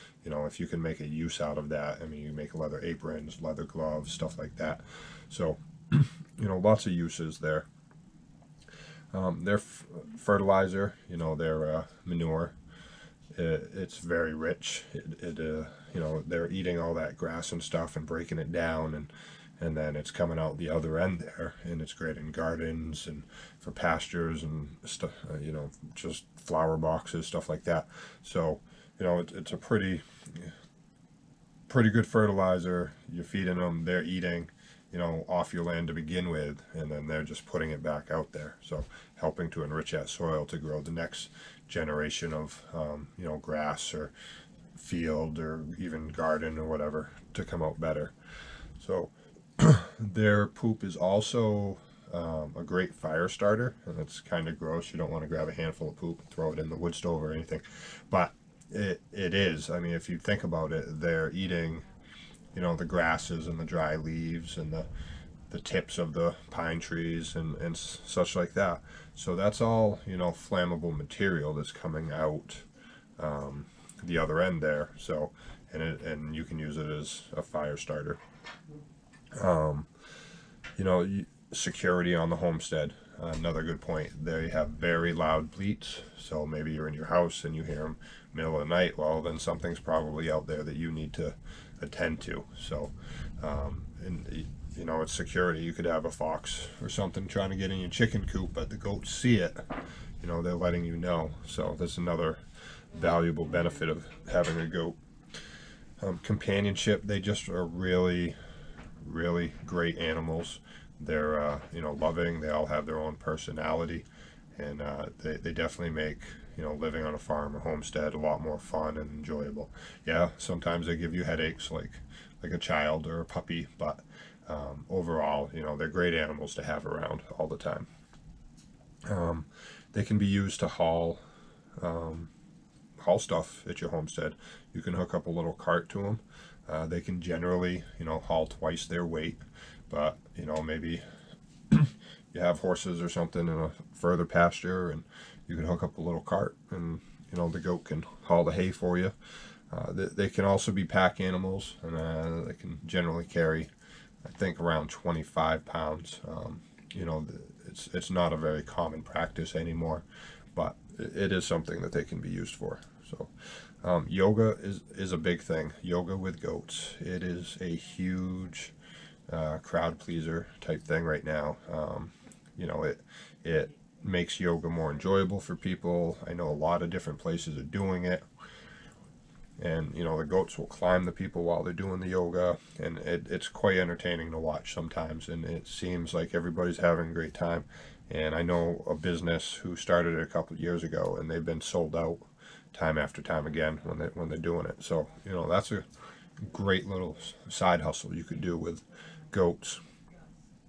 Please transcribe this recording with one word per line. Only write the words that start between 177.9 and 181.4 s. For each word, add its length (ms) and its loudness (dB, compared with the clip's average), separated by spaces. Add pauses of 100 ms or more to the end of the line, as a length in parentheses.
it. 180 2 (1400)
And, 360 -2
you 80 -2
know, 140 0
the 80 0
goats 320 2
will 100 -4
climb 380 4
the 60 0
people 320 -2